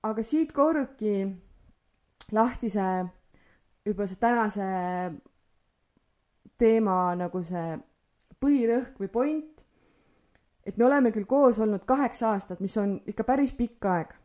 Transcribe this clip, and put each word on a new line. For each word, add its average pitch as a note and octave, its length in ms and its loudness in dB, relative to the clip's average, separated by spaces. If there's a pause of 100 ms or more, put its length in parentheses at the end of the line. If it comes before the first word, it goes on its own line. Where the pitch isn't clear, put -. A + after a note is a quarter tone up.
Aga A3 160 -4
siit D4+ 320 0
koorubki C4 680 0 (1040)
lahti A3+ 380 0
see, F#3 360 -2 (800)
juba G3+ 220 -4
see F#3 140 -12
tänase G#3+ 460 0 (1900)
teema G3 600 4
nagu F3+ 260 -4
see E3 320 -6 (640)
põhirõhk B3 600 0
või G3 100 -6
point, D4+ 540 -2 (1000)
et G3 120 -10
me A#3 80 4
oleme C4 300 6
küll G#3 100 -4
koos B3+ 380 4
olnud G#3 240 -2
kaheksa B3 460 0
aastat, F#3+ 260 -8
mis F#3+ 180 -6
on G3+ 200 -2 (100)
ikka - 160 -6
päris C4+ 320 2
pikk - 320 -4
aeg. F3 380 -2